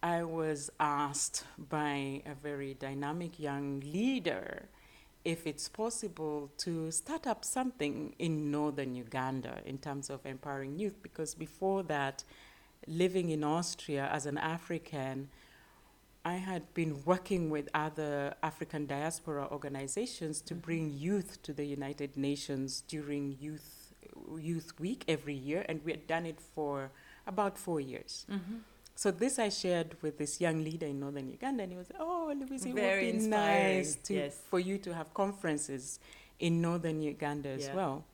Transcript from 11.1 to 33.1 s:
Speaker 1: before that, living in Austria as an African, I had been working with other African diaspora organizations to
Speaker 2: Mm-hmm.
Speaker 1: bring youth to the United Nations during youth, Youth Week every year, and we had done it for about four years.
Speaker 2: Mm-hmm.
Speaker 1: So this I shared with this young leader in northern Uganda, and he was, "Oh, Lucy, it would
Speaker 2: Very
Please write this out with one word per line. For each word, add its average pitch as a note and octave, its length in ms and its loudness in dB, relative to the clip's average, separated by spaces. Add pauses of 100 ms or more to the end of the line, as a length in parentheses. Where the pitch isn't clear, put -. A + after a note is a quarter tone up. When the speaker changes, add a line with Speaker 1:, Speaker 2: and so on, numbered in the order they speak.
Speaker 1:
before F#3+ 500 0
that, C#3+ 400 0 (640)
living F3+ 400 4
in D#3 160 2
Austria D3+ 680 2
as D3 140 0
an D3 120 0
African, D3+ 920 -2 (960)
I E3+ 100 2
had F#3 400 -2
been D#3 300 2
working F3+ 460 4
with D3 240 0
other D3+ 680 2
African D#3 440 -2
diaspora C#3+ 680 0
organizations D3 880 -2
to - 120 -6
Speaker 2:
Mm-hmm. F3 60 -6
Speaker 1:
bring E3 320 0
youth F3 500 0
to D#3 100 -8
the D3 120 -2
United C#3+ 520 -4
Nations C#3 720 0
during C#3+ 520 -2
youth, D3+ 520 -12 (460)
Youth D#3+ 420 -2
Week G3 260 -4
every C#3+ 280 0
year, C#3+ 340 -2
and D#3 160 -4
we D#3+ 80 -2
had D#3 160 -6
done E3 180 0
it D#3+ 140 -6
for C#3+ 500 -4 (360)
about G3 320 2
four E3 220 0
years. - 500 -8
Speaker 2:
Mm-hmm. G3 260 -4 (380)
Speaker 1:
So - 160 2
this A#3 280 2
I A3 100 4
shared E3+ 540 2
with D3+ 160 -2
this D3 220 -2
young D#3+ 220 4
leader D#3 240 -2
in C#3 140 -2
northern C#3 280 -4
Uganda, B3 360 -2
and F3+ 80 -6
he F3+ 60 -8
was, F3+ 200 -12
"Oh, E4 400 2
Lucy, C4+ 320 -2
it B3+ 40 -2
would G#3+ 80 4
Speaker 2:
Very F#3+ 280 6